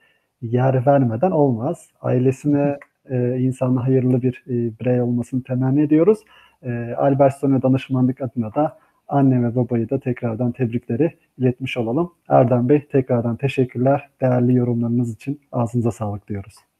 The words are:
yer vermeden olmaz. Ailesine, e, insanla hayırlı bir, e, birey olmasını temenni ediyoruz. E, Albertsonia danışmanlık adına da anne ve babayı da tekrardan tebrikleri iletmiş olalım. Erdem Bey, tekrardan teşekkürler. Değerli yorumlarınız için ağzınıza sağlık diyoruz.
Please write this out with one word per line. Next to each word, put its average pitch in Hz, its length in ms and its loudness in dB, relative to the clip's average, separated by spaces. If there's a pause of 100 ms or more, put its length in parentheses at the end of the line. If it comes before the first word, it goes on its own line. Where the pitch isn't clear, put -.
(420)
yer 123 440 0
vermeden 139 440 2
olmaz. 143 580 -2 (120)
Ailesine, 139 760 0 (320)
e, 123 280 -2
insanla 127 480 -2
hayırlı 127 360 2
bir, 123 240 -4
e, 117 340 -4
birey 123 200 0
olmasını 120 420 -4
temenni 131 400 -2
ediyoruz. 160 360 4 (440)
E, 120 340 -8
Albertsonia 139 680 2
danışmanlık 131 580 0
adına 117 340 -6
da 151 240 -2 (300)
anne 135 340 2
ve 117 140 -2
babayı 117 340 -2
da 135 100 -2
tekrardan 120 520 -4
tebrikleri 123 600 -4 (260)
iletmiş 131 380 -2
olalım. 131 360 -2 (160)
Erdem 123 400 2
Bey, 147 180 2
tekrardan 120 500 -2
teşekkürler. 131 720 -2 (120)
Değerli 123 340 2
yorumlarınız 120 600 0
için 143 260 -10 (120)
ağzınıza 117 400 -2
sağlık 101 360 -10
diyoruz. 101 260 -10 (260)